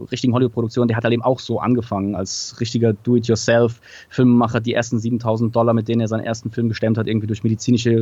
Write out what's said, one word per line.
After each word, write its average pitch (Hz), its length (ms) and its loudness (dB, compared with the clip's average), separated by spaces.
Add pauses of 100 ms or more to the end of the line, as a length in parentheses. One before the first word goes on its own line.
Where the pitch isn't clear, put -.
(120)
richtigen 123 220 0
Hollywood-Produktionen, 120 560 0
der 113 80 0
hat 113 80 -2
halt 117 80 2
eben 117 100 0
auch 127 160 2
so 113 220 -4
angefangen 104 540 -2
als - 440 -8
richtiger 113 340 0
Do-it-yourself-Filmemacher, 120 1700 2
die 113 140 -4
ersten 117 260 -2
siebentausend 113 560 -2
Dollar, 117 180 4
mit 113 140 0
denen 117 140 0
er 110 60 0
seinen 110 180 -4
ersten 113 260 -6
Film 117 180 -2
gestemmt 110 280 -2
hat, 110 100 -2
irgendwie 107 200 -2
durch 107 160 -4
medizinische 117 580 2